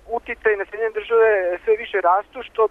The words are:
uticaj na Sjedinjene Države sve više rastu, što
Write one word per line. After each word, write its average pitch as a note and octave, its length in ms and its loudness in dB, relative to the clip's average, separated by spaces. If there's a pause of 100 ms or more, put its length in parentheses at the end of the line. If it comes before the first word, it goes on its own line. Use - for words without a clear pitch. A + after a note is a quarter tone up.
uticaj A3+ 480 -4
na G3 100 -6
Sjedinjene G#3+ 280 -6
Države G#3+ 680 2
sve A3 120 2
više G#3+ 260 -6
rastu, F#3+ 420 0
što A3 280 0